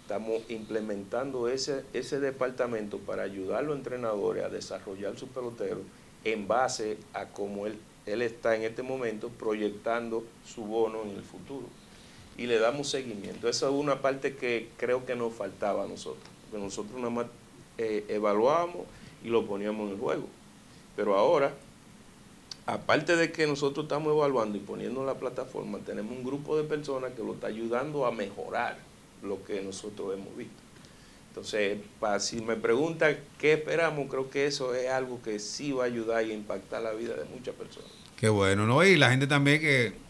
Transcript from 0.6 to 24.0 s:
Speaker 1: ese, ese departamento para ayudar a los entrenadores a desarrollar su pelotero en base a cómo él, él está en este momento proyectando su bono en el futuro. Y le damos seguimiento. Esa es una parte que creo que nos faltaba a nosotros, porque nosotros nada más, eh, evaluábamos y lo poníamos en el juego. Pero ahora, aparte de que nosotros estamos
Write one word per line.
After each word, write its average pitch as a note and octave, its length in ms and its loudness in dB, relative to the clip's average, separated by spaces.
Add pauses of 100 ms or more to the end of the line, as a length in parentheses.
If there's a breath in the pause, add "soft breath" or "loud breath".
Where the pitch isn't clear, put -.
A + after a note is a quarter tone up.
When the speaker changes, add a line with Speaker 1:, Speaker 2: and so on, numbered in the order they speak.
Speaker 1:
ese, C3+ 420 -2
ese C3+ 300 -2
departamento B2 800 0
para G2+ 240 -4
ayudar G2+ 360 -2
a C#3 40 0
los D3+ 120 -2
entrenadores G#2+ 720 -2
a F#2+ 40 -4
desarrollar G2 680 -6
su C3 100 -10
pelotero A2+ 540 -6 (420 loud breath)
en G#2+ 240 -2
base A#2 500 0 (160)
a G2+ 120 -6
cómo G2+ 420 -6
él, G#2+ 100 -6 (280)
él G#2+ 160 -2
está A#2 340 2
en A2 80 -2
este A#2 180 -4
momento A#2+ 460 -4
proyectando A2+ 960 -2 (220)
su - 180 -12
bono A2 400 0
en G#2+ 60 -6
el G2 140 -10
futuro. - 420 -12 (720 loud breath)
Y A#2 120 -6
le A#2+ 100 4
damos A#2 320 4
seguimiento. G#2 580 -4
Esa B2 200 2
es C3+ 60 4
una C#3 280 2
parte C3+ 340 0
que A#2+ 420 -2
creo B2 280 0
que B2+ 100 -2
nos A#2 180 -2
faltaba G2 500 -2
a F#2+ 40 -4
nosotros, - 360 -10 (260)
porque G#2 140 -8
nosotros G#2 340 -8
nada B2 140 -2
más, A#2 140 0 (520)
eh, A2 300 0
evaluábamos A2+ 800 4 (360 loud breath)
y - 40 -8
lo A2+ 180 4
poníamos G#2 420 -2
en G2 80 -4
el G2+ 40 -8
juego. C#3+ 280 -2 (680 loud breath)
Pero G#2 200 4
ahora, C#3 380 6 (1120)
aparte C3+ 500 4
de E3 160 4
que D#3+ 140 2
nosotros D3 400 0
estamos D3+ 280 2